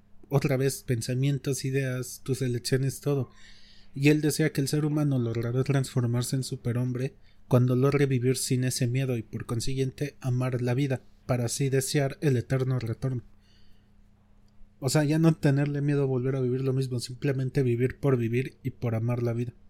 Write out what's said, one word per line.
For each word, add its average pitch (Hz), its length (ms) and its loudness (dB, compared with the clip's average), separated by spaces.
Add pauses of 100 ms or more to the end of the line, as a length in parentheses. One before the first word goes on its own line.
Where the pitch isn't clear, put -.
(300)
otra 135 280 2
vez, 135 260 -2
pensamientos, 131 840 -2
ideas, 131 580 -4
tus 131 180 -2
elecciones, 131 600 0
todo. 143 280 0 (680)
Y 139 140 4
él 151 120 4
decía 151 320 2
que 151 80 0
el 135 80 0
ser 151 160 0
humano 147 340 2
logrará 117 440 0
transformarse 123 720 0
en 131 60 -2
superhombre 123 720 -4 (320)
cuando 127 280 4
logre 139 320 4
vivir 127 300 2
sin 127 280 0
ese 127 220 0
miedo 127 300 0
y 110 60 -4
por - 240 -10
consiguiente 131 760 -2
amar 127 400 0
la 123 140 0
vida, 131 280 -2 (240)
para 123 180 0
así 135 240 0
desear 135 520 0
el 139 160 4
eterno 127 420 0
retorno. 120 440 -4 (1600)
O 131 100 -2
sea, 151 160 2
ya 156 140 2
no 160 180 6
tenerle 143 420 2
miedo 143 240 0
a - 20 0
volver 131 300 0
a 135 60 -2
vivir 127 220 0
lo 131 100 0
mismo, 127 260 -2
simplemente 131 640 -2
vivir 123 360 0
por 139 180 2
vivir 120 440 -2
y 127 100 -4
por 120 220 -4
amar 120 300 0
la 120 80 0
vida. 120 220 -4 (160)